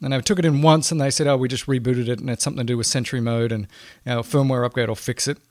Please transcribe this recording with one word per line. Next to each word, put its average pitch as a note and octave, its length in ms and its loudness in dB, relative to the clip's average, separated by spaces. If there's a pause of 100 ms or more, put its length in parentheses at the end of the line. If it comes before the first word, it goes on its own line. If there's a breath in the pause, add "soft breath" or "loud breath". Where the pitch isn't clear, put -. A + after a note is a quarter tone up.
And C3+ 120 -2
I C3 60 0
took F#3+ 180 0
it F3 60 2
in D3 180 4
once D#3 300 4
and D#3+ 80 0
they C#3 100 0
said, C#3+ 180 0
"Oh, C#3 100 4
we B2+ 100 0
just B2 180 -6
rebooted B2 440 0
it A#2+ 100 -2
and B2+ 100 -6
it's A#2 140 -4
something C3+ 240 -4
to B2 60 0
do - 20 0
with A#2 120 -2
Sentry B2+ 340 -2
mode A#2 320 0
and G#2 140 -4 (380 loud breath)
our A#2+ 160 -2
firmware C3 440 2
upgrade A#2+ 240 0
will A2 60 -4
fix - 340 -4
it." D3 80 -4 (140)